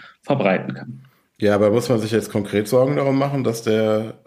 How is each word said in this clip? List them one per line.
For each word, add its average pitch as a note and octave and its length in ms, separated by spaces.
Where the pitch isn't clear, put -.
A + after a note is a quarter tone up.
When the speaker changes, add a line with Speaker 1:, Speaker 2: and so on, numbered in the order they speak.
Speaker 1:
verbreiten F#2+ 520
kann. - 280
Speaker 2:
Ja, G#2 160
aber G#2 160
muss A#2 180
man A#2 120
sich G#2+ 120
jetzt G#2+ 200
konkret G#2 340
Sorgen C3+ 300
darum C#3 220
machen, C#3 260
dass A2+ 180
der, A2 520